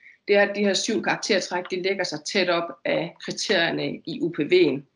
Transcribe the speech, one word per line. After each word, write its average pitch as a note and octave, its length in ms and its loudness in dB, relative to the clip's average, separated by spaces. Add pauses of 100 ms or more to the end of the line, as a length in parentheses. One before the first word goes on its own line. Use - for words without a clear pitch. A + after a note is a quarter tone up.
(280)
det G3+ 80 6
er, G3+ 60 8
at G3+ 140 0
de G3+ 80 0
her G3+ 100 2
syv F#3 280 -2
karaktertræk, F3+ 680 0
de F#3 120 -4
lægger F#3+ 220 -2
sig D3+ 200 -8
tæt F3+ 240 0
op E3+ 360 -2
af E3+ 360 -2
kriterierne D#3 760 -2 (100)
i - 140 -6
U F3 100 0
P - 80 -12
V'en. D3+ 420 4 (160)